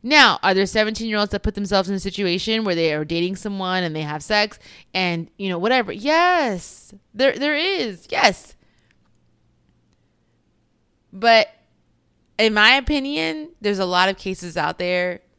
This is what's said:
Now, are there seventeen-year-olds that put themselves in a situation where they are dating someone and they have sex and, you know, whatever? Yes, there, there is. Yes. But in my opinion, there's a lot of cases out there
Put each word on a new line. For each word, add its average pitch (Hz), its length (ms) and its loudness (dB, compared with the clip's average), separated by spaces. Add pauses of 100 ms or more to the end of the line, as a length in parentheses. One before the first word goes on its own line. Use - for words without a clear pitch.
Now, 254 380 6
are 190 100 4
there 190 120 2
seventeen-year-olds 214 640 -2
that 202 120 -6
put 220 120 -4
themselves 196 320 0
in 196 80 -2
a 190 40 -4
situation 196 640 -2
where 180 100 0
they 165 180 0
are 151 120 -2
dating 175 320 -4
someone 185 460 -4
and 160 120 -4
they 156 60 -6
have 151 200 -8
sex 208 380 -2 (340)
and, 175 440 -4
you 196 100 -6
know, 180 100 -4
whatever? 220 360 0
Yes, 302 1000 -2 (200)
there, 254 260 2
there 294 160 0
is. 302 540 -4
Yes. - 480 0 (2500)
But 220 340 4 (880)
in 220 160 2
my 214 180 8
opinion, 302 800 -2 (100)
there's 202 180 -2
a 190 60 0
lot 180 240 2
of 190 80 -4
cases 175 400 -8
out 170 200 -2
there 180 440 -4 (180)